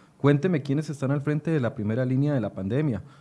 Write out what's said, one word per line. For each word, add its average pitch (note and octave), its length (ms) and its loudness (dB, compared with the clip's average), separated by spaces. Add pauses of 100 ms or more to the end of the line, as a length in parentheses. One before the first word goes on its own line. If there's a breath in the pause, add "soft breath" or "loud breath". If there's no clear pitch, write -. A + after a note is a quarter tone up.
(180 soft breath)
Cuénteme D3 440 4
quiénes D3+ 280 -2
están C3+ 200 -4
al C#3+ 120 0
frente D3+ 280 -2
de D#3 100 2
la A2+ 140 0
primera A2 300 0
línea C#3 300 2
de B2 60 0
la G2+ 100 -2
pandemia". A2 520 -2 (180 soft breath)